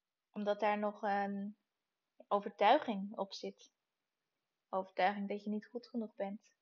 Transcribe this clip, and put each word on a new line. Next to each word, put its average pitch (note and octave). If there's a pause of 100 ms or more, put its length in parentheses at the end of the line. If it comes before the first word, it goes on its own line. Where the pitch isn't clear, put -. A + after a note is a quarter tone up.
(320)
Omdat G#3
daar G#3
nog G#3
een G3+ (720)
overtuiging G3+
op G3
zit. - (960)
Overtuiging F#3+
dat G3+
je G#3
niet G#3+
goed -
genoeg A3
bent. G3+